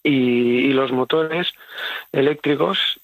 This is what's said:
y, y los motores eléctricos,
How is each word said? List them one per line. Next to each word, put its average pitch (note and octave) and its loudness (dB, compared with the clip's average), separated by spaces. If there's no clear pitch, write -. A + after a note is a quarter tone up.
y, D3+ 0
y B2 2
los C3 0
motores D#3+ -2
eléctricos, D3 0